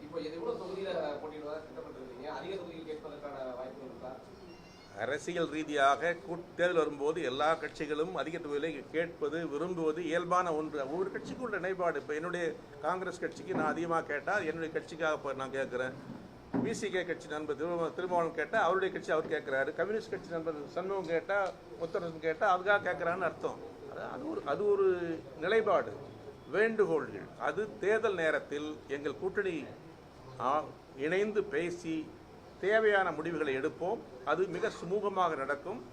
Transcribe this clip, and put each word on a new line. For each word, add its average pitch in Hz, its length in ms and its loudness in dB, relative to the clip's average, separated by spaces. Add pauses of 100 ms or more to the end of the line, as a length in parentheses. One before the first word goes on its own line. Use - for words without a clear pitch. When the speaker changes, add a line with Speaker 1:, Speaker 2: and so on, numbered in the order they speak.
Speaker 1:
இப்போ 156 220 -6
எது, 160 120 -6
எவ்வளவு - 240 -2
தொகுதியில 190 280 -4 (300)
போட்டியிடுவதா 151 460 -8
திட்டமிட்டிருக்கீங்க? 127 640 -10 (100)
அதிக 175 220 -6
தொகுதிகள் 160 300 -10
கேட்பதற்கான 147 460 -8 (220)
வாய்ப்பு 127 300 -8
இருக்கா? 123 240 -10 (920)
Speaker 2:
அரசியல் 151 520 0
ரீதியாக 147 540 4 (140)
கூட்-, 170 320 -8
தேர்தல் 175 240 4
வரும்போது 147 380 2 (120)
எல்லா 147 200 4 (120)
கட்சிகளும் 151 500 -2 (100)
அதிக 160 160 -4
தொகுதிகளை 147 320 -2 (260)
கேட்பது, 165 420 0 (140)
விரும்புவது 160 480 0 (100)
இயல்பான 175 480 2
ஒன்று. 151 220 -2 (120)
ஒவ்வொரு 190 220 0
கட்சிக்கும் 247 320 -6
உள்ள 208 140 0
நிலைப்பாடு. 175 420 2
இப்போ 147 160 -4
என்னுடைய 175 260 0 (420)
காங்கிரஸ் 180 380 -2
கட்சிக்கு 170 360 -4
நான் 156 140 4
அதிகமாக 165 380 0
கேட்டா 170 220 0 (160)
என்னுடைய 160 260 -2
கட்சிக்காக 156 440 0
இப்ப 135 220 -2
நான் 131 160 -4
கேட்கிறேன். 127 360 0 (680)
வி 226 140 2
சி 208 160 -2
கே 185 160 4
கட்சி 156 240 -4
நண்பர் 151 260 -2
திருமா-, 170 360 2
திருமாவளவன் 175 420 2
கேட்டா 151 280 2
அவருடைய 185 280 4
கட்சி 175 200 -4
அவர் 156 200 2
கேட்கிறாரு. 139 440 2
கம்யூனிஸ்ட் 208 360 0
கட்சி 180 200 -8
நண்பர் 160 240 -2 (160)
சண்முகம் 180 380 -2
கேட்டா, 170 260 2 (420)
முத்தரசன் 165 480 -2
கேட்டா 160 260 2
அதுக்காக 196 340 4
கேட்கிறான்னு 175 400 2
அர்த்தம். 143 320 -4 (320)
அது, - 100 -8 (120)
அது 254 180 -6
ஒரு, - 100 -4 (100)
அது 170 100 0 (100)
ஒரு 196 160 6 (560)
நிலைப்பாடு, 185 480 4 (640)
வேண்டுகோள்கள். 165 720 2 (200)
அது 180 160 0 (200)
தேர்தல் 208 380 4
நேரத்தில் 151 460 2 (280)
எங்கள் 143 260 -2
கூட்டணி, 185 340 0 (920)
ஆ, 135 40 6 (540)
இணைந்து 202 340 4 (160)
பேசி 165 400 0 (680)
தேவையான 208 460 6 (100)
முடிவுகளை 156 400 2
எடுப்போம். 170 420 0 (300)
அது 160 120 4 (120)
மிக 196 160 0 (100)
சுமூகமாக 185 600 2
நடக்கும். 185 380 -2 (120)